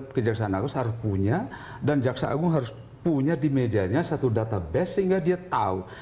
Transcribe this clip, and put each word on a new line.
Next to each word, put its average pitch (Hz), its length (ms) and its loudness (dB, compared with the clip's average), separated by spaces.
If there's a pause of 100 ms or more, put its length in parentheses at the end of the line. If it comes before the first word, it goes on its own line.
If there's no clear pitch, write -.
(100)
Kejaksaan 110 400 0
Agung 95 180 0
harus 113 300 -2
punya, 104 480 0 (320)
dan 143 240 2
Jaksa 131 260 0
Agung 156 220 0
harus 135 220 0 (260)
punya 156 400 2
di 151 100 2
mejanya 117 540 2
satu 143 260 0
database 110 720 0
sehingga 190 200 4
dia 175 200 2
tahu. 95 460 0 (180)